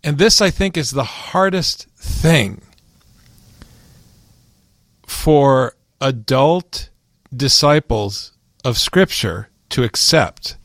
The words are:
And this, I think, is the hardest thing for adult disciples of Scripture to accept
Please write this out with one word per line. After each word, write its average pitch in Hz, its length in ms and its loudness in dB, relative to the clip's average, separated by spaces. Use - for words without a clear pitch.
And 147 160 -2
this, 214 220 4
I 196 100 2
think, 190 260 -4
is 135 160 -6
the 131 120 -2
hardest - 800 -4
thing 135 680 0
for 139 680 2
adult 135 920 -2
disciples 127 960 0
of 123 140 -2
Scripture 107 680 -2
to 127 120 -2
accept - 840 -2